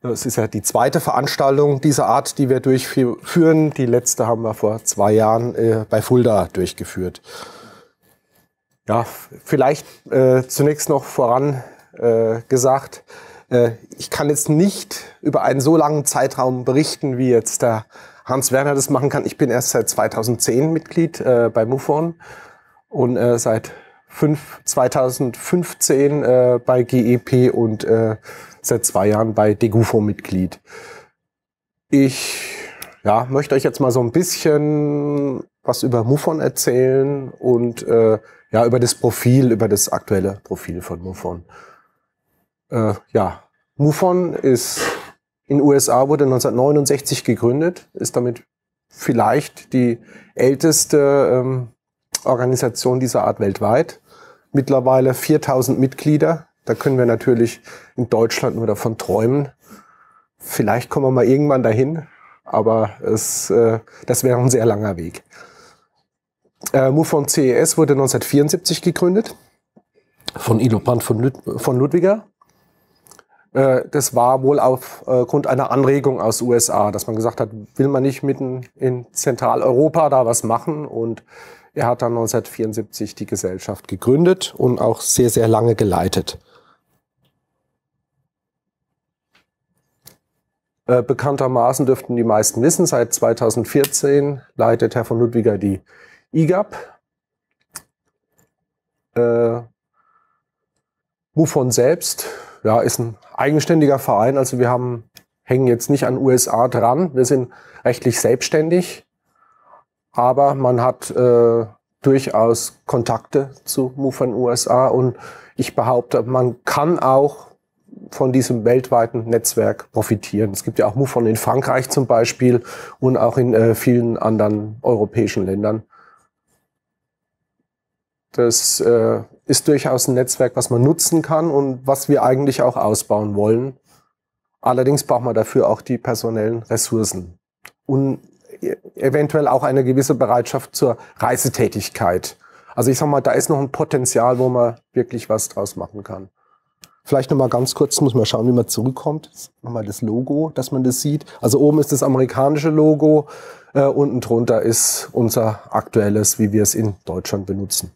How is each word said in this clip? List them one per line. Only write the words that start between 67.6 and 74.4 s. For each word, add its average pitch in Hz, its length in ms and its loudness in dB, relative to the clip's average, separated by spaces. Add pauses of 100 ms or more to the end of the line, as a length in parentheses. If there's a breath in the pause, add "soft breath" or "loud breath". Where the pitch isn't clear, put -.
wurde 143 160 4
neunzehnhundertvierundsiebzig 139 880 0
gegründet 180 540 0 (1000)
von 113 240 0
Ilopan 120 400 0
von 113 200 -2
Lüd-, 131 200 -2 (160)
von 127 220 -2
Ludwiger. 180 480 0 (1300 soft breath)
Äh, 131 380 2
das 131 260 -2
war 127 260 2